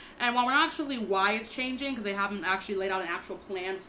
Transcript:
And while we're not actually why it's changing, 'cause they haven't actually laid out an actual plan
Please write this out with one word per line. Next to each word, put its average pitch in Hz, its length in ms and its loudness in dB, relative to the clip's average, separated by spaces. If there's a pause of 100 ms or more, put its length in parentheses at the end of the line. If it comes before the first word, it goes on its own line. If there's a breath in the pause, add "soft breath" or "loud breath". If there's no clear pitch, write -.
(180 loud breath)
And 240 160 2
while 247 120 4
we're 254 60 2
not 302 140 6
actually 285 300 -2
why 196 360 4
it's 220 180 -2
changing, 262 440 -2
'cause 226 100 -4
they 196 100 0
haven't 202 300 -2
actually 190 320 0
laid 190 140 0
out 190 120 0
an 170 60 -6
actual 175 280 -6
plan 185 400 -6 (120)